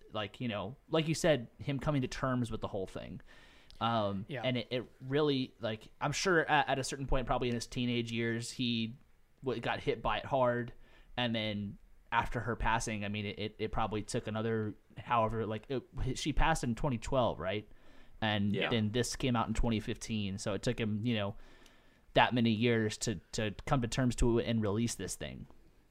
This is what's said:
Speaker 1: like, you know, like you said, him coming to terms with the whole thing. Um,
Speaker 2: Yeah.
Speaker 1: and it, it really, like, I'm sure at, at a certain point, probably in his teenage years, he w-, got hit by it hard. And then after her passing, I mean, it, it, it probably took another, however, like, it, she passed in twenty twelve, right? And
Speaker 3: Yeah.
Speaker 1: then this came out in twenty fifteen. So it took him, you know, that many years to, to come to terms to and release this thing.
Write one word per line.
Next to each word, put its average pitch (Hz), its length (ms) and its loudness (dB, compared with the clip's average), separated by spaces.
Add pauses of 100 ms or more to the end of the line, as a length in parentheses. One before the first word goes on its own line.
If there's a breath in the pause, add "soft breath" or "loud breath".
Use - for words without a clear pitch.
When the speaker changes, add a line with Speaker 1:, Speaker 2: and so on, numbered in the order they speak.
(120)
Speaker 1:
like, 101 280 -6
you 127 60 -4
know, 104 300 -4 (140)
like 160 180 2
you 160 60 2
said, 139 340 2 (100)
him 139 220 -4
coming 143 220 2
to 127 60 -2
terms 123 440 -2
with 110 80 -6
the 95 80 -6
whole 95 180 -4
thing. - 340 -12 (600 soft breath)
Um, 107 480 0
Speaker 2:
Yeah. 127 160 -6
Speaker 1:
and 127 140 0
it, 113 120 -6
it 120 140 -2 (240)
really, 139 520 2
like, 110 280 -4 (120)
I'm 143 120 0
sure 165 360 4
at, 143 200 4
at 135 100 2
a 127 60 -2
certain 139 240 -6
point, 131 180 2
probably 127 220 0
in 120 80 0
his 117 100 -4
teenage 120 460 -2
years, 117 400 -2
he 117 420 -2 (480)
w-, 123 180 -2
got 120 200 -2
hit 117 220 -2
by 110 160 0
it - 60 -6
hard. 120 480 2 (440 soft breath)
And 120 180 0
then 104 440 -2 (340)
after 117 260 2
her 113 160 -2
passing, 110 500 0
I 101 40 -4
mean, 104 180 -4
it, 104 120 -6
it, 104 200 -4
it 107 140 -4
probably 110 300 -2
took - 260 -4
another, 110 460 -2 (220)
however, 113 500 0
like, 110 220 -6
it, 131 140 -4 (320)
she - 180 -4
passed 156 300 4
in 120 140 0
twenty 139 200 0
twelve, 110 440 0
right? 98 260 -4 (560 soft breath)
And 104 320 2
Speaker 3:
Yeah. - 160 2
Speaker 1:
then 107 220 2
this 123 240 0
came 127 180 0
out 113 140 2
in 110 40 -2
twenty 113 280 2
fifteen. 104 580 -4
So 104 160 -2
it 98 80 -4
took 120 160 0
him, 107 240 0
you 117 140 0
know, 104 180 -2 (800 soft breath)
that 117 180 8
many 117 180 4
years 113 480 4
to, 104 200 -2 (140)
to 107 200 -2 (140)
come 143 160 4
to 117 60 -2
terms 127 280 2
to 117 220 6
and 113 240 2
release 110 320 2
this 90 220 -6
thing. 67 300 -10 (440)